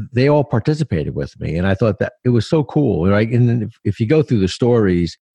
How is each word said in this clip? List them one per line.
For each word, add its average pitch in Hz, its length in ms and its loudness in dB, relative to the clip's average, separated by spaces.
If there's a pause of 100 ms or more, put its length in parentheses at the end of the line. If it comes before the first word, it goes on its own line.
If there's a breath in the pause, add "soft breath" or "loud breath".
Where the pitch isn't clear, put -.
(140)
they 123 140 2
all 147 160 2
participated 104 720 -2
with 69 240 -8
me. 80 180 -4
And 90 80 -2
I 98 80 2
thought 104 240 0
that - 160 -4 (100)
it 123 60 0
was 120 180 0
so 156 160 0
cool, 98 460 0
right? 104 180 2
And 120 220 2
then 117 140 -2
if, 113 200 -12
if 107 160 -4
you 117 60 0
go 156 160 2
through 120 200 0
the 95 60 0
stories 95 720 0 (180)